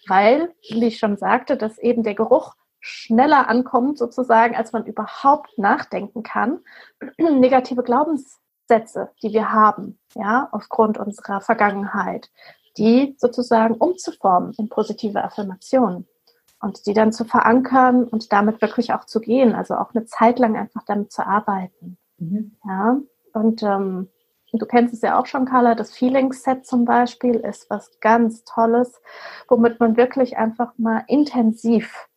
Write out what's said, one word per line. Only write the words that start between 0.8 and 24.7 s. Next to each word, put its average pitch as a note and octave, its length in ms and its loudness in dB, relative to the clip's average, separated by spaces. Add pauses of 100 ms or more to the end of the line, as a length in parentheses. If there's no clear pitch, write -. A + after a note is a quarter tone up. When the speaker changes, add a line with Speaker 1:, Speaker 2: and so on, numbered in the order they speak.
Speaker 1:
ich A3+ 120 -2
schon G#3 180 -2
sagte, A#3 400 0
dass A3 220 -8
eben A#3+ 240 0
der G#3 120 -4
Geruch A3 400 0 (260)
schneller C4+ 680 2
ankommt B3+ 480 0
sozusagen, A#3+ 600 2
als A3+ 160 -4
man A3 120 -6
überhaupt C4+ 720 -2
nachdenken G#3+ 640 -4
kann, A3 380 -4 (320)
<clears throat> - 260 -16
negative C4 640 2
Glaubenssätze, - 1300 -4 (120)
die G#3+ 100 -6
wir G#3+ 200 -2
haben, G#3+ 460 2 (160)
ja, G#3+ 380 -2
aufgrund G#3+ 460 -2
unserer G3+ 420 -8
Vergangenheit, G3+ 880 -2 (460)
die B3 420 2
sozusagen A#3 560 0
umzuformen G3+ 840 -2
in G#3+ 100 -6
positive G#3+ 560 -4
Affirmationen F#3+ 800 -4 (540)
und - 260 -10
die G3+ 80 -2
dann A3 180 4
zu A3+ 120 -8
verankern B3+ 800 2
und A3 280 -6
damit G#3 300 0
wirklich A3+ 300 -2
auch - 120 -6
zu - 160 -6
gehen, A3+ 340 2
also F3+ 200 -6
auch - 200 -6
eine A3+ 100 -4
Zeit A#3+ 340 2
lang A3+ 180 2
einfach G#3 300 -10
damit G#3 260 -6
zu - 140 -6
arbeiten. F#3 720 -4 (220)
Speaker 2:
Mhm. G3+ 460 -8
Speaker 1:
Ja, G#3 340 0 (340)
und, A3 300 0
ähm, F#3+ 460 -2 (460)
du A3 120 -4
kennst A#3+ 260 2